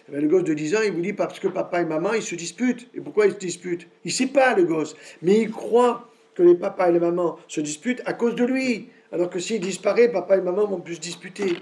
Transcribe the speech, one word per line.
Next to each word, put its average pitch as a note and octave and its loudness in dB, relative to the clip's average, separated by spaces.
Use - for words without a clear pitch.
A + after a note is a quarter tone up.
eh - -20
bien, C#3+ -6
le D3+ 2
gosse E3+ 4
de D#3 -2
dix D3+ -2
ans, G#3+ 2
il G3+ 0
vous E3 -4
dit F#3+ -4
parce - -6
que G3 -2
papa F3 -4
et E3 -2
maman, E3 -2
ils A3 -2
se - -10
disputent. F3 -4
Et - -10
pourquoi - 2
ils F#3+ 0
se - -12
disputent ? F3 -8
Il E3+ -6
sait C4 0
pas, C4 4
le F#3+ 4
gosse, D#3+ 0
mais G3 4
il A3 0
croit - 0
que - -4
les F3 10
papas F#3 0
et E3+ 4
les E3+ 4
mamans E3+ 0
se - -6
disputent F#3 -6
à E3+ -4
cause A3+ -2
de B3 0
lui. B3 -2
Alors F3 0
que F3+ -6
s'il G#3 -4
disparaît, G3+ 2
papa F#3+ 0
et F#3 4
maman F3+ 0
vont F#3+ -4
plus E3+ -12
se E3 -12
disputer. F#3 -6